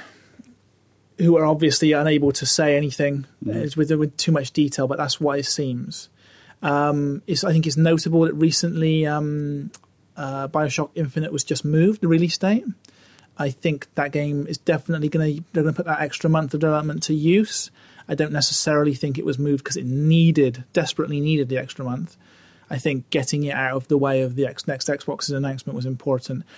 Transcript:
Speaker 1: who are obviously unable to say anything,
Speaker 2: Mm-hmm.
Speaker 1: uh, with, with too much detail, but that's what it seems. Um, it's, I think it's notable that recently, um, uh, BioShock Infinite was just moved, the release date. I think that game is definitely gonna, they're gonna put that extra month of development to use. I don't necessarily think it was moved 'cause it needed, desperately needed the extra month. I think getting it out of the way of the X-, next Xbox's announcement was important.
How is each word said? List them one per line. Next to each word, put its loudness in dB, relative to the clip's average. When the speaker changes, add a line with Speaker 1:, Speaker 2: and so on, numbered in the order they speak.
Speaker 1:
who 6
are 4
obviously 4
unable 4
to -4
say 2
anything, -2
Speaker 2:
Mm-hmm. -2
Speaker 1:
uh, -4
with, 2
with 0
too 0
much 0
detail, 0
but -2
that's -2
what 0
it -4
seems. -6
Um, 0
it's, -2
I 0
think 4
it's -2
notable 4
that 2
recently, 2
um, -4
uh, -8
BioShock 0
Infinite -4
was -4
just -4
moved, 4
the 2
release 4
date. 2
I -2
think -4
that -2
game -2
is -8
definitely -2
gonna, 0
they're 2
gonna 0
put -4
that -2
extra -2
month 2
of -2
development 0
to -2
use. 2
I -2
don't -2
necessarily 0
think -4
it -6
was -2
moved -2
'cause -6
it -8
needed, 4
desperately -2
needed 0
the -2
extra -10
month. -8
I -4
think -4
getting -2
it -4
out -2
of -6
the 2
way 2
of -4
the 0
X-, -10
next -6
Xbox's -6
announcement -6
was -6
important. -4